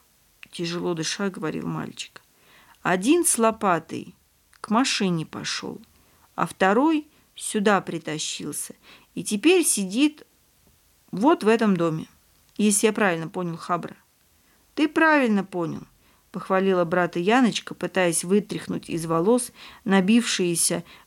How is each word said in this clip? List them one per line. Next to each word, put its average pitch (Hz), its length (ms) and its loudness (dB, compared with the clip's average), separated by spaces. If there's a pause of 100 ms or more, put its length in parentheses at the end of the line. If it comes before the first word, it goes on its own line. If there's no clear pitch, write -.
(520)
тяжело 175 420 -4
дыша 165 360 -4
говорил 160 380 -8
мальчик. - 540 -10 (600)
«Один 214 440 2
с - 120 0
лопатой 220 800 -2 (440)
к - 100 -12
машине 196 560 0
пошел, - 560 -10 (540)
а - 100 -2
второй 269 640 2 (280)
сюда 208 460 0
притащился 160 960 -8 (400)
и 170 80 -8
теперь 285 420 2
сидит 226 600 0 (840)
вот 269 320 2
в 196 40 2
этом 220 280 4
доме, 160 320 -2 (500)
если 208 300 2
я 214 60 2
правильно 175 340 0
понял 170 300 -6
Хабра». - 380 -6 (800)
«Ты 311 120 0
правильно 294 560 4
понял», 170 400 -6 (480)
похвалила 190 540 0
брата 175 340 0
Яночка, 208 560 2
пытаясь 175 480 0
вытряхнуть 180 640 -2
из 165 160 -6
волос 180 460 2 (320)
набившиеся 185 1000 2 (240)